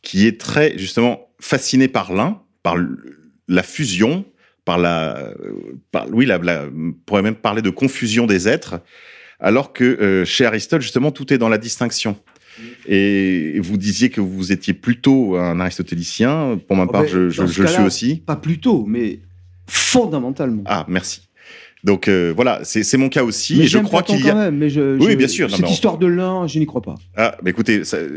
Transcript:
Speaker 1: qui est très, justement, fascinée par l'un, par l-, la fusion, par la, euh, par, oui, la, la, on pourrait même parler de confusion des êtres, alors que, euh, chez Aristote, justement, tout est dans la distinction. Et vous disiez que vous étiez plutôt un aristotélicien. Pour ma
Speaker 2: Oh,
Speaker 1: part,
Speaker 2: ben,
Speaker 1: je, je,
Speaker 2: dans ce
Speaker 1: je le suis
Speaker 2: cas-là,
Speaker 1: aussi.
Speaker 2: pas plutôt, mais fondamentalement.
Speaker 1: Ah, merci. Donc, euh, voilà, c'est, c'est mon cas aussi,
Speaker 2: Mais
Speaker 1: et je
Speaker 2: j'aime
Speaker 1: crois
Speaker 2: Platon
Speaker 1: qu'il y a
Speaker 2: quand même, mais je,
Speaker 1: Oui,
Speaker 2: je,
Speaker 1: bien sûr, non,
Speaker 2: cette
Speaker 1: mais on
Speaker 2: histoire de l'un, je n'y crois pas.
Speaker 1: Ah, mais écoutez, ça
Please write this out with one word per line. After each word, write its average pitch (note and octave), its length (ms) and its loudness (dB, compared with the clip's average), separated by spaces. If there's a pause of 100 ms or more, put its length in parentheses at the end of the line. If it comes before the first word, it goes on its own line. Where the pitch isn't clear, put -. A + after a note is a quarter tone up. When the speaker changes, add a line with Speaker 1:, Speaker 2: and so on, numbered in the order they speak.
Speaker 1:
qui G2 240 0
est A2+ 140 0
très, - 380 0
justement, A#2 500 -2 (140)
fascinée C3 480 2
par F2+ 240 -4
l'un, C#3+ 280 -2 (220)
par E2+ 120 0
l-, F2 120 0 (640)
la F2+ 140 2
fusion, B2 600 -2 (400)
par F2 140 -2
la, E2 400 -2
euh, G#1 580 -14 (160)
par, A1+ 220 -4
oui, A#2+ 120 4
la, G#2 120 2
la, E2+ 260 -2 (100)
on D#2+ 200 -6 (120)
pourrait G2+ 160 2
même G#2+ 140 0
parler G#2+ 260 -2
de G#2+ 80 0
confusion A#2+ 580 0
des F#2+ 200 2
êtres, G#2+ 320 -2 (640)
alors A#2 320 2
que, - 100 0
euh, G2+ 400 2
chez B2 220 2
Aristote, A2+ 360 -2
justement, B2+ 300 0
tout C#3 220 -4
est C3+ 40 4
dans A2+ 120 0
la A2 80 4
distinction. A2+ 580 -4 (720)
Et F#2+ 720 0
vous G2 180 -2
disiez G2+ 320 0
que - 120 -4
vous F#2+ 300 -4
étiez F#2+ 220 -2
plutôt A#2+ 600 0
un F2 240 0
aristotélicien. G2 1080 -2
Pour G2 100 0
ma F#2 60 4
Speaker 2:
Oh, F#2 40 2
Speaker 1:
part, G2+ 160 2
Speaker 2:
ben, - 60 2
Speaker 1:
je, F2+ 200 2
je, F2 120 -4
Speaker 2:
dans F#2 60 2
ce E2+ 60 -2
Speaker 1:
je F2+ 80 0
le F#2+ 60 4
suis - 80 2
Speaker 2:
cas-là, G2+ 120 4
Speaker 1:
aussi. A#2 280 0
Speaker 2:
pas D#3+ 200 -6
plutôt, D#3 520 0
mais A2 320 -2 (480)
fondamentalement. C#3 1000 0
Speaker 1:
Ah, G2 220 -2
merci. F2+ 340 -4 (640)
Donc, G2 240 2
euh, F2+ 280 4
voilà, A#2 280 2
c'est, A2 200 -2
c'est C3+ 140 2
mon C3 100 4
cas C3 160 0
aussi, A2+ 320 -2
Speaker 2:
Mais D3+ 80 6
Speaker 1:
et - 40 6
je D#3 60 4
Speaker 2:
j'aime G#3 120 4
Speaker 1:
crois F3 160 2
Speaker 2:
Platon G3 160 0
Speaker 1:
qu'il C3 80 0
y C#3+ 40 6
a G3 40 4
Speaker 2:
quand G#3+ 60 2
même, F3 180 0
mais D3+ 120 2
je, C#3 280 2
Speaker 1:
Oui, D#3+ 140 6
Speaker 2:
je, - 40 4
Speaker 1:
bien B2+ 120 4
sûr, - 200 -2
non, G2+ 80 -4
Speaker 2:
cette - 80 2
Speaker 1:
mais E2+ 60 2
on - 40 2
Speaker 2:
histoire F3+ 260 2
de F#3 80 4
l'un, F3+ 400 0
je D3+ 120 -4
n'y D#3 60 2
crois C#3 160 -4
pas. E2+ 140 -12 (200)
Speaker 1:
Ah, A2 280 0
mais F#2 80 0
écoutez, G#2+ 320 0
ça - 160 -4 (180)